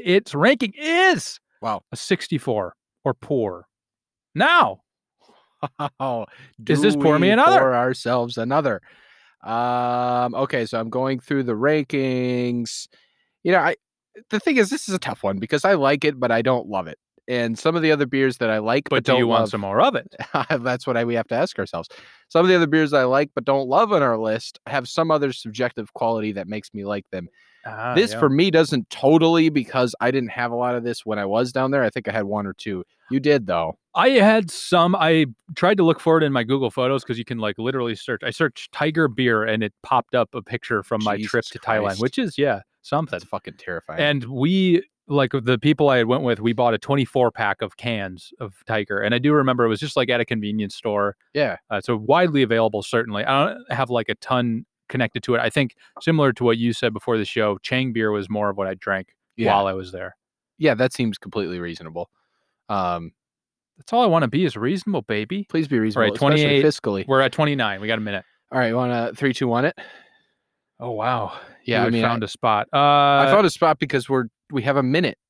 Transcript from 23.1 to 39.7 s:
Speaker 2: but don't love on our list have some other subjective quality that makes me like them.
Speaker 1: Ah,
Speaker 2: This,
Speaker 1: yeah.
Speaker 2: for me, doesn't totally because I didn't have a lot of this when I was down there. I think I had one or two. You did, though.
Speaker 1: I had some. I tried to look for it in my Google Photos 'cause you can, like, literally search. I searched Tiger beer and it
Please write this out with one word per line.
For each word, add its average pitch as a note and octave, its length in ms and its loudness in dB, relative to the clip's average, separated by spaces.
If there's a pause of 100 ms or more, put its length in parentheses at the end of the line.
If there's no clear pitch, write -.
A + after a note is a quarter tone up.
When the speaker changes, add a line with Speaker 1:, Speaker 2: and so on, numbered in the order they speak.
Speaker 2:
but B2 100 -4
don't C3+ 240 0
love G#3 240 4
on D#3+ 80 4
our A#2+ 160 2
list A2 480 -4
have B2+ 240 -6
some D#3+ 220 -2
other C#3+ 200 0
subjective A#2 640 -6
quality A2+ 400 -2
that F#2+ 140 -8
makes G#2 260 -12
me G2+ 100 -10
like G2+ 280 -6
them. F2+ 180 -10 (360)
Speaker 1:
Ah, A2+ 280 -6
Speaker 2:
This, G#3 180 2
Speaker 1:
yeah. A2 80 -6
Speaker 2:
for D3+ 80 2
me, D#3 220 4
doesn't D#3 400 2
totally D#3+ 600 4
because C3 520 -2
I A#2+ 80 2
didn't B2+ 220 -2
have A#2+ 200 -6
a A#2+ 40 -6
lot B2 200 -2
of A#2+ 80 -6
this A#2+ 220 -6
when G#2+ 140 -4
I G2+ 60 -4
was A#2 280 0
down C3 160 -2
there. C3+ 140 0
I G#2+ 80 0
think - 160 -8
I G#2+ 40 -4
had G#2+ 120 -4
one G2+ 240 -4
or F#2+ 60 -8
two. F#2+ 300 -8 (280)
You C3+ 80 0
did, C#3 260 2
though. E2+ 320 -2 (160)
Speaker 1:
I G#3+ 160 4
had A3 400 4
some. F3 460 2
I D#3+ 320 2 (280)
tried F#3+ 220 2
to F#3+ 60 4
look E3 160 4
for D#3+ 180 4
it D#3 60 2
in C#3 100 0
my B2 100 0
Google B2+ 280 0
Photos C3 320 -2
'cause A#2 160 -6
you A2+ 60 -8
can, A#2+ 120 -8
like, G#2+ 220 -4
literally A#2+ 340 -4
search. A2 300 -8
I A#2+ 80 -4
searched - 400 -4
Tiger D#3 360 0
beer A#2 360 0
and A2 200 0
it G#2 100 -4 (100)